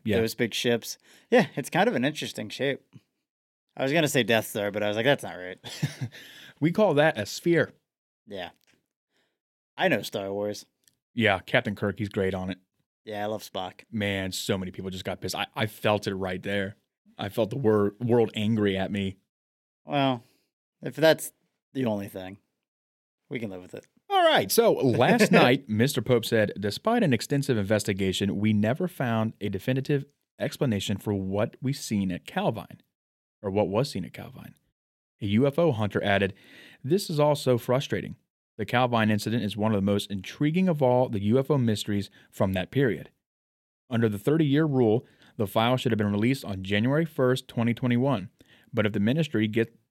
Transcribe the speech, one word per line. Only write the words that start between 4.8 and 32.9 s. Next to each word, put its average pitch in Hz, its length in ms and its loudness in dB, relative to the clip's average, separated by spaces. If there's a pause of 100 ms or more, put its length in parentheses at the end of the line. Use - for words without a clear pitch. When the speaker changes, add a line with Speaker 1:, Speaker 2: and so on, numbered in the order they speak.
Speaker 2:
I 104 60 0
was 104 80 -2
like, 113 100 0
"That's 139 160 2
not 87 140 -10
right." 90 280 -12
Speaker 1:
<laughs> - 460 -8 (500)
We 160 120 2
call 196 220 2
that 151 240 4
a 104 60 -4
sphere. 160 480 0 (540)
Speaker 2:
Yeah. 92 240 -12 (1300)
I 175 100 2
know 113 140 0
Star 98 280 -6
Wars. 101 360 -6 (480)
Speaker 1:
Yeah, 104 240 4
Captain 117 360 -2
Kirk, 98 240 -4
he's 104 120 -4
great 95 240 0
on 92 160 -6
it. - 80 -10 (480)
Speaker 2:
Yeah, 104 160 -8
I 104 40 -4
love 107 160 -6
Spock. - 480 -12
Speaker 1:
Man, 98 420 -4
so - 260 -2
many 92 140 -8
people 95 180 -10
just 92 160 -10
got 95 160 -8
pissed. 92 140 -6
I, 101 100 -4 (100)
I 110 80 -2
felt 107 420 0
it 98 80 -2
right 92 280 -6
there. 101 340 -4 (400)
I 104 140 -8
felt 110 180 0
the 117 80 -8
wor-, 107 420 2
world 117 360 2
angry 104 420 2
at 95 140 -4
me. 98 260 -4 (720)
Speaker 2:
Well, 135 360 0 (600)
if 135 140 -10
that's 151 360 4 (400)
the 131 140 -2
only 101 220 -2
thing, 95 280 -14 (920)
we 131 80 -8
can 113 100 -8
live 92 140 -12
with 92 100 -20
it. - 140 -18 (240)
Speaker 1:
All 381 160 4
right, 143 260 2
so 196 200 4
last 139 600 4
Speaker 2:
<laughs> - 0 -
Speaker 1:
night, 139 360 6
Mister 117 340 0
Pope 117 240 2
said, 107 340 2
"Despite 220 420 0
an 147 120 4
extensive 139 420 0
investigation, 98 800 0
we 107 140 2
never 110 360 0
found 113 520 -2
a 104 80 -6
definitive 131 560 -2 (340)
explanation 104 600 -2
for 107 160 -4
what 98 480 -4
we 131 100 -2
seen 98 380 -2
at 87 160 -8
Calvine, 147 560 -6 (600)